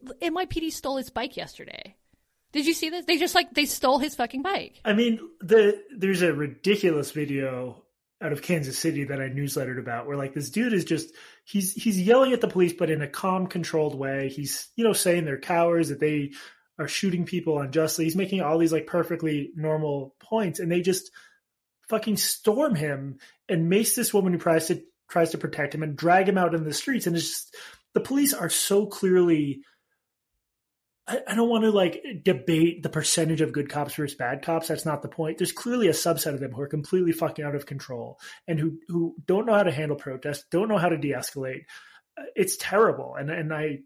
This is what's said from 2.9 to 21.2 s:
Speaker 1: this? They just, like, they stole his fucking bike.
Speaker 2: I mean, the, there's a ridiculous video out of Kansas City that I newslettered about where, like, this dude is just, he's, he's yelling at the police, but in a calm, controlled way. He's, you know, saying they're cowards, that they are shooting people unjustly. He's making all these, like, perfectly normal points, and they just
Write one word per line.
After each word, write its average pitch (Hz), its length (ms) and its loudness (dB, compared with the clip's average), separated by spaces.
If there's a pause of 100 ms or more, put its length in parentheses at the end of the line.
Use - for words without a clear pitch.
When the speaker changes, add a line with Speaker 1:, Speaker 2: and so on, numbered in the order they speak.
Speaker 1:
this? 349 160 -8
They 359 100 2
just, - 180 0
like, - 200 2
they 294 100 4
stole 277 340 2
his 294 160 -2
fucking 262 280 -4
bike. - 420 -4
Speaker 2:
I 208 80 2
mean, 226 280 2 (200)
the, 208 420 6 (140)
there's 190 240 2
a 165 140 4
ridiculous 151 800 0
video 135 680 -6 (380)
out 156 120 -4
of 143 100 -6
Kansas 147 360 -2
City 143 260 -2
that 139 180 -6
I 131 80 -6
newslettered 131 480 -4
about 120 280 -6
where, 143 120 -4
like, 135 160 -6
this 139 160 -6
dude 233 240 0
is 175 100 2
just, - 300 -2 (300)
he's, 190 280 -2
he's 202 260 0
yelling 247 360 6
at 233 80 0
the 202 60 2
police, 175 260 2
but 165 160 0
in 147 100 0
a 143 80 -4
calm, 185 380 -2
controlled 160 480 -2
way. 135 340 -4
He's, 139 480 -8
you 226 80 0
know, 214 80 6
saying 175 320 2
they're 135 160 -4
cowards, 170 480 4
that 143 120 -4
they 147 320 0 (460)
are 147 100 -4
shooting 175 360 0
people 165 340 -2
unjustly. 156 460 0
He's 160 120 0
making 190 260 0
all 156 160 2
these, 165 140 4
like, 156 140 0
perfectly 160 720 -2
normal 151 640 -2
points, 208 400 -2
and 170 100 -2
they 180 120 2
just 185 280 0 (800)